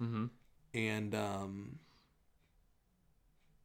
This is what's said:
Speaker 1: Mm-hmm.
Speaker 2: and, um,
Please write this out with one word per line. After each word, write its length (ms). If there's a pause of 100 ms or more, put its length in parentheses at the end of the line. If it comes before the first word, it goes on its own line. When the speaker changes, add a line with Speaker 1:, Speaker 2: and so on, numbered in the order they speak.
Speaker 1:
Mm-hmm. 240 (480)
Speaker 2:
and, 420
um, 640 (1900)